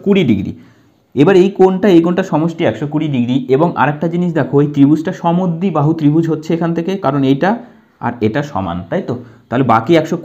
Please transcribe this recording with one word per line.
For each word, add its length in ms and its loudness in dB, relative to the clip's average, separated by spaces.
কুড়ি 260 2
ডিগ্রি। 200 -2
এবার 220 4
এই 140 0
কোণটা 380 4
এই 100 6
কোণটা 260 -2
সমষ্টি 400 -2
একশো 220 -6
কুড়ি 220 -2
ডিগ্রি, 200 0
এবং 120 2
আরেকটা 320 0
জিনিস 260 -2
দেখো, 240 -2
এই 100 0
ত্রিভুজটা 380 4
সমদ্বিবাহু 800 0
ত্রিভুজ 320 2
হচ্ছে 260 -4
এখান 200 -2
থেকে, 140 -4
কারণ 160 0
এইটা 180 0
আর 80 -4
এটা 140 -4
সমান, 260 -6
তাই 200 -4
তো? 60 -6
তাহলে 240 -2
বাকি 180 0
একশো 240 -4